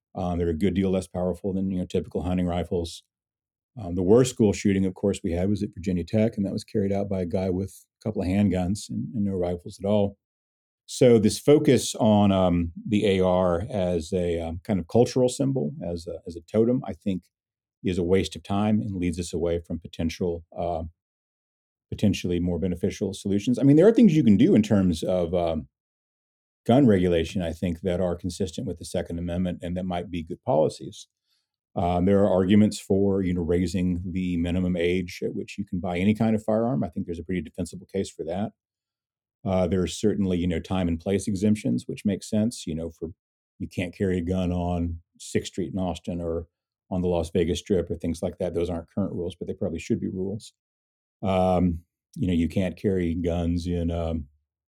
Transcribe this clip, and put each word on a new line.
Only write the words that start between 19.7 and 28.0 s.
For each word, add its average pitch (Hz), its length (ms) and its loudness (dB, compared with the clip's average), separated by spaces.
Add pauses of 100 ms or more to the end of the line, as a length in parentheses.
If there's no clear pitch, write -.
potential, 85 680 -4 (140)
uh, 85 240 -4 (1120)
potentially 90 480 0
more 87 180 -2
beneficial 95 560 -4
solutions. 104 460 -2
I 120 40 0
mean, 139 120 8
there 160 120 8
are 233 60 8
things 214 220 6
you 156 80 4
can 104 140 6
do 156 180 6
in 107 80 6
terms 92 400 2
of, 90 320 0
um, 82 320 -2 (1000)
gun 131 200 8
regulation, 90 560 4
I 82 120 -2
think, 87 280 -2
that 90 200 -2